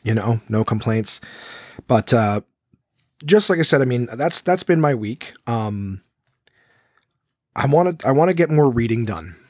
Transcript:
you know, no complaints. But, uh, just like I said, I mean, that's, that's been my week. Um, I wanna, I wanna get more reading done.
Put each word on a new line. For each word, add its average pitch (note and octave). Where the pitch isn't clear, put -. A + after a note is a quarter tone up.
you A2
know, A2
no A2
complaints. A2
But, A2+
uh, G#2
just G3+
like F3+
I E3
said, D3
I C3
mean, B2
that's, D3
that's F#3
been D#3+
my C#3+
week. A2
Um, G#2
I B2+
wanna, E3+
I C3
wanna E3+
get E3
more D3+
reading A#2
done. E2